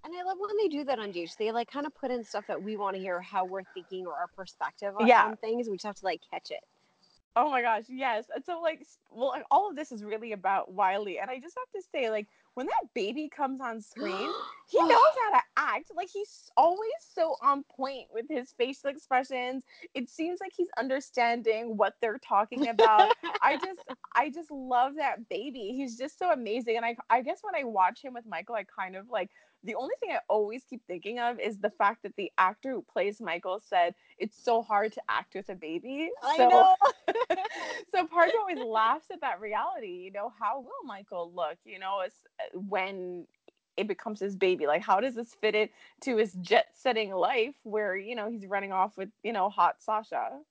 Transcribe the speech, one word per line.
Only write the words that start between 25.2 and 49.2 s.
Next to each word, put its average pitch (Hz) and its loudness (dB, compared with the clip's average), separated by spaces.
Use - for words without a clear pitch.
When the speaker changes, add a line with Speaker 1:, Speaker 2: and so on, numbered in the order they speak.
Speaker 2:
baby. 226 -8
He's 254 -6
just 262 -10
so 359 0
amazing. 233 -2
And 233 -2
I, 233 -2
I 247 4
guess 311 -6
when 403 -6
I 277 -2
watch 202 2
him 254 -12
with 233 -14
Michael, 202 -8
I 202 -4
kind 190 -10
of, 208 -12
like, 196 -2
the 214 -8
only 277 -4
thing 392 -6
I 254 -2
always 214 0
keep - -16
thinking 196 -8
of 240 -2
is 202 -4
the 202 -2
fact 214 0
that 196 -10
the 196 -6
actor 202 2
who 220 -4
plays 202 -2
Michael 185 -4
said, 175 2
"It's - -6
so 233 4
hard 214 0
to - -12
act - -2
with - -8
a 190 -8
baby." 247 -6
Speaker 1:
I 302 2
Speaker 2:
So, - 10
Speaker 1:
know. 370 10
<laughs> 403 8
Speaker 2:
<laughs> - -6
so 359 2
part 339 6
of - 2
me 453 4
always 359 -2
laughs 226 2
at 349 -12
that 208 -4
reality, 226 -4
you 180 -12
know, 208 -6
how 233 -2
will 440 -14
Michael 190 -10
look, 170 -4
you 202 -16
know, 196 -4
as, - -4
when 185 -6
it 190 -2
becomes 208 -8
his 196 -6
baby? 180 2
Like, 165 2
how 202 4
does 247 -2
this 233 -10
fit 214 -2
in 214 2
to 240 0
his 214 2
jet-setting 202 2
life 220 0
where, 208 -2
you 208 -8
know, 214 -6
he's 214 -10
running 196 -4
off 190 0
with, 196 -8